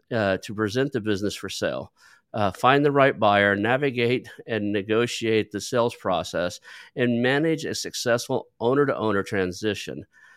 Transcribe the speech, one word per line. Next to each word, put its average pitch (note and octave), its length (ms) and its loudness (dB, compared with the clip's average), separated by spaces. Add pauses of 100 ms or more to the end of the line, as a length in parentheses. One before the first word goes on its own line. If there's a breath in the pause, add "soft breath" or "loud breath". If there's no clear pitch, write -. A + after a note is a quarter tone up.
(100)
uh, G2 280 0
to - 140 -10
present A2 380 0
the A#2 100 -4
business G2+ 360 -2
for F#2+ 140 -10
sale. C#2 420 -6 (420)
Uh, G#2 160 0
find C#3 340 4
the D3 60 4
right C#3 300 4
buyer, G2+ 340 4
navigate A#2+ 760 0 (200)
and G#2 240 -2
negotiate A2 800 0
the G2+ 80 -4
sales A#2+ 340 0
process, F2 640 -2 (380 soft breath)
and A#2+ 260 2
manage D3+ 420 2
a G#2+ 120 -4
successful A#2+ 720 -2 (100)
owner-to-owner A2+ 640 2
transition. F#2+ 800 -4 (320)